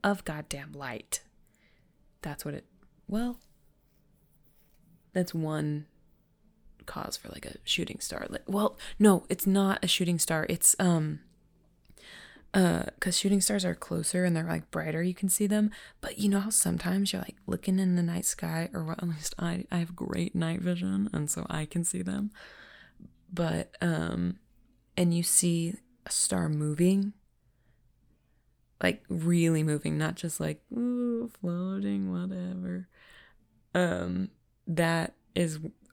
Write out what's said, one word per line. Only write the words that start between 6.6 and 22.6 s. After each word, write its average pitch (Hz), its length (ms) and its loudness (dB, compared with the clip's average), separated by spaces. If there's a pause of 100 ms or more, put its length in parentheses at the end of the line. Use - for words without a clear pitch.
cause - 300 -8
for, - 120 -14
like, - 180 -14
a - 80 -12 (100)
shooting - 360 -4
star. - 280 -6
Like, - 180 -8
well, 208 300 0 (220)
no, 202 320 8
it's - 160 -2
not 190 360 4
a 180 60 0
shooting 175 300 2
star. 160 320 2
It's, - 280 4
um, 160 420 4 (1300)
uh, 175 320 4 (160)
'cause 180 180 0
shooting 196 220 2
stars 196 240 0
are 175 100 0
closer 175 500 -2
and 175 120 4
they're, 160 80 0
like, 165 260 -4
brighter, 156 320 -2
you 180 120 0
can 190 140 -2
see 208 180 2
them. 214 240 4 (300)
But - 180 -10
you 208 100 2
know 196 120 4
how 208 100 -2
sometimes 180 640 0
you're, 185 100 -4
like, - 140 -12 (100)
looking 185 320 0
in 185 180 4
the 175 60 2
night 170 240 -2
sky, 165 460 -4
or 165 120 -4
what, 165 180 -6
at 175 60 -2
least 151 300 -6
I, 175 320 -2
I 180 80 0
have 170 180 -4
great - 380 -4
night 165 260 -2
vision, 180 520 0
and 147 180 -2
so - 180 -4
I 156 160 -4
can 170 200 -4
see 185 180 -4
them. 202 280 -4 (1040)